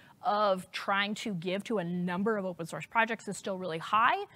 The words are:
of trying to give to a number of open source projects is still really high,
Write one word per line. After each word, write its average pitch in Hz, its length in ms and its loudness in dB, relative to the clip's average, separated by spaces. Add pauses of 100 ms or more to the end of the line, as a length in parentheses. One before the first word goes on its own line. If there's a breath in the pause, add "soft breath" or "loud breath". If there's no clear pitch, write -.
(220 loud breath)
of 202 480 2
trying 202 460 0
to 214 180 -4
give 180 300 -2
to 220 140 -2
a 175 60 -2
number 180 520 0
of 196 80 -4
open 175 220 -6
source 160 200 -8
projects 226 400 0
is 190 100 -6
still 190 220 -6
really 170 200 -4
high, 277 580 2